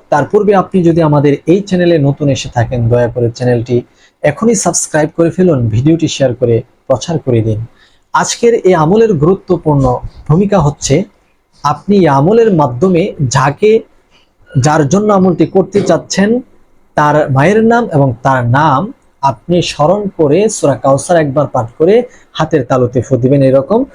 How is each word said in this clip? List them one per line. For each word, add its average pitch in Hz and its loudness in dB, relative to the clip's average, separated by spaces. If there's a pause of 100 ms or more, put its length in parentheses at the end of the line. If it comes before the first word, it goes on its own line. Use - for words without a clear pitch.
তার 156 0
পূর্বে 202 2
আপনি 185 0
যদি 165 2
আমাদের 147 2
এই 190 2
চ্যানেলে 175 0
নতুন 143 0
এসে 131 -4
থাকেন, 120 -2
দয়া 120 2
করে 117 -2
চ্যানেলটি 120 -2 (400)
এখনই 208 0
সাবস্ক্রাইব 156 -2
করে 170 2
ফেলুন, 170 0
ভিডিওটি 151 0
শেয়ার 127 -2
করে 117 0 (240)
প্রচার 147 -2
করে 120 -2
দিন। 110 -4 (480)
আজকের 202 0
এই 185 2
আমলের 202 2
গুরুত্বপূর্ণ 151 0 (300)
ভূমিকা 202 2
হচ্ছে, 147 -2 (600)
আপনি 151 -2
এই 175 4
আমলের 196 2
মাধ্যমে 160 0 (140)
যাকে, 143 0 (800)
যার 151 2
জন্য 208 0
আমলটি 185 2
করতে 190 -2
চাচ্ছেন, 202 0 (540)
তার 147 0
মায়ের 185 2
নাম 233 0
এবং 139 0 (100)
তার 131 0
নাম 147 0 (280)
আপনি 170 -2
স্মরণ 190 -2 (100)
করে 170 2
সূরা 143 -2
কাউসার 139 0
একবার 143 -2
পাঠ 117 -4 (100)
করে 202 2 (280)
হাতের 156 -2
তালুতে 127 -2
ফু 131 -2
দিবেন। 131 2
এরকম 139 2